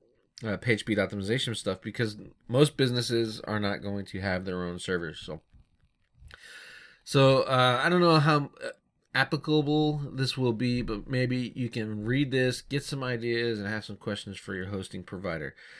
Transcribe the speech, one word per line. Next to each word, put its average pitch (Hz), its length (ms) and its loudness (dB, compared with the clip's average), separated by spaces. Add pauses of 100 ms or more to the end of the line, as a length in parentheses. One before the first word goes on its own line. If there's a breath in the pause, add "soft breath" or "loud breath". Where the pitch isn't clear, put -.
(440)
uh, 104 120 -2
page 107 240 0
speed 110 160 -2
optimization 104 600 -2
stuff, 95 260 -4
because 107 340 -4 (300)
most 139 300 4
businesses 117 640 0
are 107 200 -2
not 101 220 -2
going 101 240 -6
to 95 140 -8
have 92 240 -2
their 90 180 -4
own 87 160 -4
servers. 85 400 -4
So, - 240 -12 (1600 loud breath)
so, 135 400 6
uh, 127 420 4
I 160 40 2
don't 175 120 6
know 165 200 8
how, 147 320 4 (100)
uh, - 80 -6 (440)
applicable 147 1000 0
this 131 240 -2
will 127 160 2
be, 123 300 0
but 107 260 -6
maybe 127 480 0
you 123 120 -4
can 107 360 -4
read 131 260 2
this, 127 300 2
get 139 240 -6
some 139 180 -6
ideas, 117 560 -2
and 101 80 -4
have 107 180 -4
some 104 120 -12
questions 101 400 -8
for - 180 -10
your 92 120 -6
hosting 95 360 -8
provider. 85 540 -8 (240 loud breath)